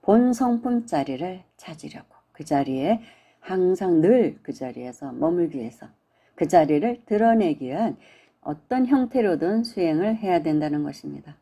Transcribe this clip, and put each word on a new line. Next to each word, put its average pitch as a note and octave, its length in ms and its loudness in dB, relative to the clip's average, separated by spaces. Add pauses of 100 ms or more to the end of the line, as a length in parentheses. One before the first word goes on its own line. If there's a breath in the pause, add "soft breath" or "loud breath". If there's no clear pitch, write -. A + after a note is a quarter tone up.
본 B3 300 4
성품 A#3+ 540 -2
자리를 D3+ 580 -6 (120)
찾으려고, - 520 -18 (240)
그 D#3 120 -16
자리에 C#3 580 -2 (360 loud breath)
항상 F#3 640 0
늘 F3 420 4
그 C#3 100 -12
자리에서 B2 600 -12
머물기 D#3+ 460 -2
위해서, A#2 280 -12 (480)
그 E3 140 -2
자리를 D#3+ 580 2
드러내기 G#3 600 2
위한 D3+ 300 -4 (440 soft breath)
어떤 B3+ 460 -4
형태로든 A3+ 760 0
수행을 F#3+ 540 0
해야 F#3 260 0
된다는 D3+ 400 0
것입니다. D3 600 -12